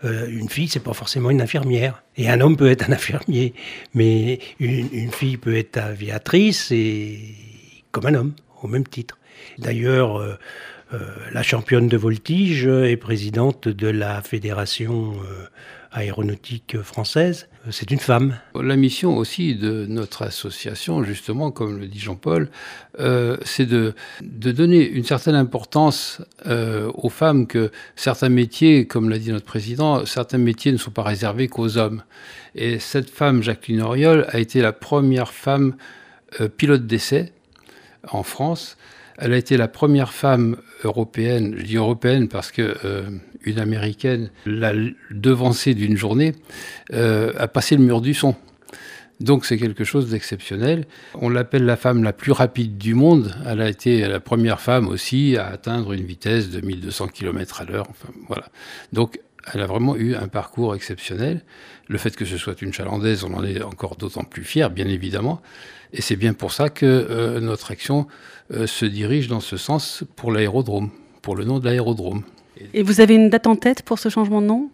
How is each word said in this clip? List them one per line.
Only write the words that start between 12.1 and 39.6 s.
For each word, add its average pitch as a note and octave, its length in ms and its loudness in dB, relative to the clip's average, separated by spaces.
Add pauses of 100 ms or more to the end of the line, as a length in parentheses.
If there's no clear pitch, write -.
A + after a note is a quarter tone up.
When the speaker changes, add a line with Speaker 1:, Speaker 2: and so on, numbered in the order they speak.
Speaker 1:
est C3 300 4
présidente A2+ 720 -2
de G#2 200 -2
la G2+ 340 -2
Fédération, G#2+ 920 -6
euh, F#2+ 320 -12 (460)
aéronautique G#2 920 -6
française. E3 680 -2 (180)
Euh, A2+ 40 -10
c'est - 200 -8
une C#3 80 0
femme. B2+ 400 2 (160)
Speaker 2:
La C3 220 0
mission C3+ 400 2
aussi B2+ 380 -2
de G#2+ 320 -2
notre A2 360 -6
association, G#2+ 800 -6
justement, A2 480 -4
comme G#2 280 -6
le G2+ 100 -10
dit G2+ 100 -14
Jean-Paul, F#2 520 -2 (500)
euh, B2 420 0
c'est - 240 0
de, A2+ 280 2 (280)
de A#2 280 -4
donner E3 360 6
une B2 180 -2
certaine D3 300 0
importance, C#3 880 0 (240)
euh, A2+ 480 -2
aux - 140 -4
femmes C#3+ 380 4
que A2 240 0 (260)
certains C3 320 0
métiers, B2 580 6
comme A2 220 0
l'a A2 100 0
dit A2 120 -6
notre G#2+ 160 -4
président, B2 600 0
certains B2+ 320 -2
métiers A#2+ 340 2
ne B2 60 2
sont - 120 -6
pas G#2+ 120 -4
réservés G#2 460 -2
qu'aux A2+ 300 -2
hommes. A2 240 0 (520)
Et A#2 240 -2
cette C3 320 -4
femme, C3+ 320 4
Jacqueline A2+ 400 -2
Auriol, C#3+ 460 4
a A#2 100 -2
été A#2 220 2
la A2 120 4
première C3 600 0
femme, C#3 440 0 (640)
euh, A2 80 0
pilote C3+ 380 2
d'essai C3+ 460 -2 (760)
en G2 140 -6
France. - 540 -6 (440)
Elle A#2+ 120 0
a B2 40 4
été B2+ 200 2
la A#2 100 4